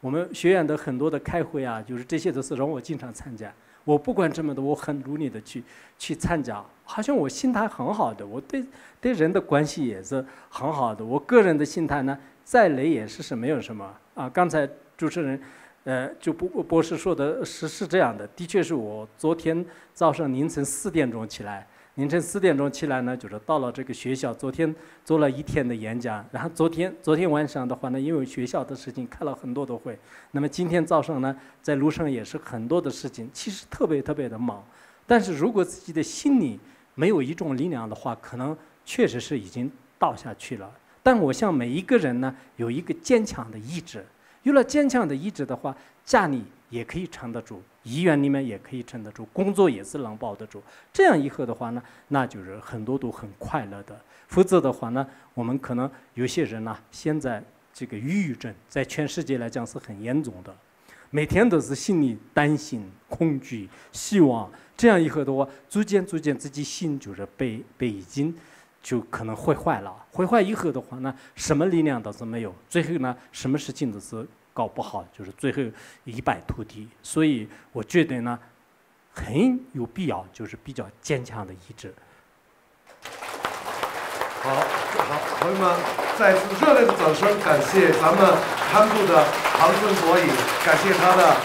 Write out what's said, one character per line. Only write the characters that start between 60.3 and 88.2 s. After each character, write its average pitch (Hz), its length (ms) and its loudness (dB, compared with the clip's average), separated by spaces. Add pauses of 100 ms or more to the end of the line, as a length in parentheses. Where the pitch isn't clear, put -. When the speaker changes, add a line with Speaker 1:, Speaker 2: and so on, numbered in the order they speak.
Speaker 1:
的， 92 120 -18 (560)
每 151 160 0
天 208 200 6
都 175 140 6
是 127 140 -4
心 175 260 0
里 120 180 2 (140)
担 147 240 4
心、 107 340 -8 (180)
恐 156 300 0
惧、 107 300 -10 (240)
希 - 280 2
望。 120 300 6 (260)
这 240 120 6
样 190 120 8
以 160 80 2
后 143 160 -2
的 135 80 -2
话， 135 140 2 (220)
逐 208 160 0
渐、 196 200 2
逐 170 140 -6
渐 147 180 0
自 139 140 -12
己 143 140 -8
心 147 340 -6
就 101 160 -12
是 101 100 -10 (120)
被， 117 260 -4 (160)
被 123 100 -2
已 98 140 -6
经 143 320 -4 (480)
就 123 200 -2
可 - 200 -10
能 110 140 -6
会 - 180 2
坏 131 280 -2
了。 95 120 -12 (160)
会 185 160 -2
坏 220 160 4
以 196 100 0
后 170 200 -2
的 123 80 -4
话 127 180 -14
呢， 131 160 -6 (220)
什 - 200 2
么 151 100 4
力 170 160 4
量 135 200 2
都 107 80 -8
是 104 140 -12
没 113 180 -6
有， 98 100 -8 (160)
最 175 140 0
后 147 160 -4
呢， 127 180 -2 (140)
什 - 180 -6
么 135 80 2
事 147 160 -6
情 127 200 -4
都 101 80 -12
是 - 260 -12 (260)
搞 113 140 -2
不 - 160 -8
好， - 240 -10 (100)
就 101 80 -14
是 92 80 -14
最 135 200 -4
后 139 100 -2 (400)
一 120 180 -12
败 - 240 -2
涂 - 200 -8
地。 107 240 -16 (160)
所 156 200 0
以 123 220 0 (240)
我 113 140 -8
觉 170 200 2
得 127 180 -4
呢， 120 140 -4 (760)
很 233 480 2 (140)
有 123 120 -4
必 185 200 -6
要， 95 260 -4
就 113 120 -12
是 - 200 -12
比 139 80 -14
较 107 180 -10 (100)
坚 131 240 -2
强 110 220 -10
的 92 80 -16
意 92 220 -20
志。 92 180 -16 (2500)
Speaker 2:
好， 131 80 0
好， - 880 0
朋 180 140 4
友 190 60 0
们， 180 200 4 (400)
再 196 180 8
次 196 280 2
热 294 140 10
烈 233 60 8
的 - 120 6
掌 156 180 6
声， 202 260 4
感 151 220 6
谢 175 300 6
咱 156 200 6
们 190 240 8 (360)